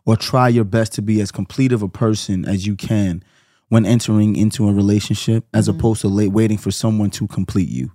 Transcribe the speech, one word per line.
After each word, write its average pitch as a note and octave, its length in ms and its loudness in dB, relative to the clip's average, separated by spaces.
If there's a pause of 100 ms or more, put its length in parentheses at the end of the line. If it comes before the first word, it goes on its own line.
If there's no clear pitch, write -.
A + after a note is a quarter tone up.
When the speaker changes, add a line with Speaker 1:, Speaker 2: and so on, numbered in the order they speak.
Speaker 1:
or A2 120 2
try B2+ 320 2
your A#2 160 4
best A2 300 -2
to G#2+ 80 -6
be G#2+ 180 0
as G2 120 -4
complete B2+ 400 -2
of G#2+ 100 -2
a G2 60 -4
person G#2 560 -2
as F#2+ 220 -4
you G#2 100 -4
can F#2+ 460 -2 (460)
when A2+ 160 4
entering G#2+ 520 2
into G#2+ 320 2
a G2+ 40 2
relationship, G2+ 800 0
as G#2+ 160 2
Speaker 2:
Mm-hmm. G2+ 100 -2
Speaker 1:
opposed A2+ 240 0
to G#2 60 0
late, G2+ 240 2
waiting G#2+ 260 2
for G2 120 -4
someone G#2+ 400 -2
to - 160 -6
complete F#2+ 420 -4
you. B2+ 260 -6